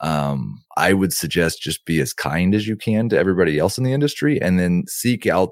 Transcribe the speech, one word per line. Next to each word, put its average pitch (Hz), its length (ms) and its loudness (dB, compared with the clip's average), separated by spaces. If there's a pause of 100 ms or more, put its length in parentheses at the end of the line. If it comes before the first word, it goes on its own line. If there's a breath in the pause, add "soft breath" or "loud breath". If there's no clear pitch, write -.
um, 71 600 -2 (140)
I 90 160 4
would 95 200 2
suggest 82 480 -2
just - 240 -8
be 80 160 0
as 65 100 -2
kind 90 440 0
as 107 120 -2
you 110 80 -2
can 110 340 0
to 104 100 2
everybody 87 400 2
else 85 180 0
in 127 60 -2
the 127 100 0
industry, 147 480 0
and 92 180 2
then 90 280 2
seek 120 400 -2
out 87 240 2